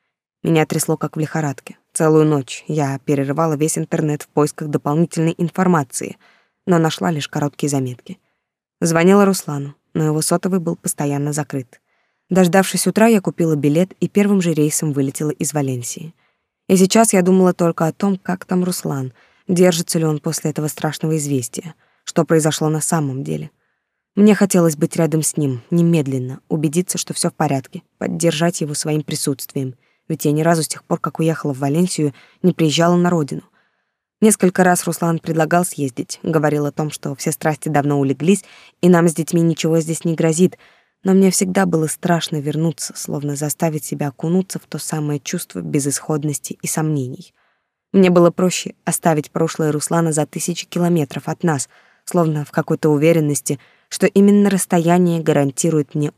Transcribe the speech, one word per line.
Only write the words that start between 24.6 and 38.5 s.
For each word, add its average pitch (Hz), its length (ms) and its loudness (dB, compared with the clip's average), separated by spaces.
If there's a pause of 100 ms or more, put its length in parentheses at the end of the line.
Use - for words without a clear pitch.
быть 165 200 -2
рядом 160 260 0
с - 140 -6
ним, 135 340 -2
немедленно, 143 800 0
убедиться, 160 500 -2
что - 160 -8
все - 160 -2
в - 40 -8
порядке, 147 480 -4 (160)
поддержать 165 640 -2
его 147 140 -6
своим 151 280 -2
присутствием, 139 720 -6 (340)
ведь - 160 -4
я 147 80 2
ни 151 100 0
разу 165 200 2
с 147 60 -4
тех - 160 -12
пор, 170 160 -4
как - 180 -6
уехала 160 340 -2
в 127 60 -10
Валенсию, 147 560 0 (280)
не 180 100 4
приезжала 165 440 2
на 175 140 2
родину. 156 320 -2 (800)
Несколько 185 440 4
раз 180 200 2
Руслан 170 340 -2
предлагал 160 460 0
съездить, - 580 -8
говорил 151 440 0
о 143 60 -6
том, 151 180 -4
что - 260 -8
все - 160 -4
страсти 156 360 -4
давно 143 300 2
улеглись, 143 460 2 (360)